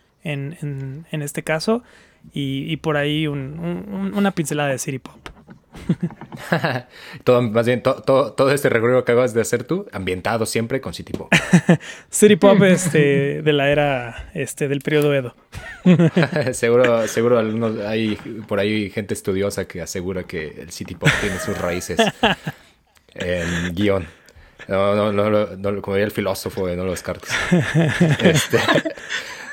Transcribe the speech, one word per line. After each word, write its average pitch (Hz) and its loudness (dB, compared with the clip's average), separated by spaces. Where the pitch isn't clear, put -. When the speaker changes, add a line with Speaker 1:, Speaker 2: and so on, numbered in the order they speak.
Speaker 1:
en, 147 -8
en, 139 -10
en 156 -4
este 147 -8
caso, 220 -2
y, 139 -4
y 156 -4
por 151 -2
ahí 151 0
un, 143 -8
un, 175 -8
un, 196 -4
una 202 2
pincelada 147 -2
de 131 -2
City 135 -6
Pop. - -20
Speaker 2:
<laughs> - -6
Todo, 123 6
más 117 2
bien, 123 2
to-, 131 0
to-, 131 2
todo 135 2
este 143 2
recorrido 120 4
que 120 0
acabas 120 4
de 113 2
hacer 117 -2
tú, 196 -4
ambientado 98 -2
siempre 117 -2
con - -8
City - -12
Pop. - -8
Speaker 1:
<laughs> - -4
City 208 6
Pop, 196 6
este, 147 2
de 151 2
la 143 2
era, 139 0
este, 147 -6
del 139 -2
periodo 147 2
Edo. 127 -4
<laughs> 156 4
Speaker 2:
Seguro, 117 4
seguro 117 4
algunos, 110 0
hay 107 -2
por 101 -2
ahí 104 0
gente 107 -6
estudiosa 98 -2
que 87 -10
asegura 90 -6
que 78 -10
el 78 -18
City - -12
Pop - 0
tiene 95 -4
sus 95 -6
raíces 87 -4
Speaker 1:
<laughs> - -20
Speaker 2:
en 87 -4
guión. 98 2
No, 98 2
no, 104 2
no, 101 2
no, 104 4
no, 98 -4
como 98 -2
diría 101 2
el 104 -2
filósofo, 98 -4
eh, 87 -2
no 90 -4
lo 92 -2
descartes. - -8
Este, 160 2